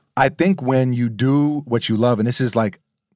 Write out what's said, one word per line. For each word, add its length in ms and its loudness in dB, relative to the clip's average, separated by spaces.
I 140 2
think 320 0
when 320 0
you 160 -2
do 560 0
what 240 -2
you 60 0
love, 240 2
and 80 0
this 120 -2
is, 160 -2
like, 240 -2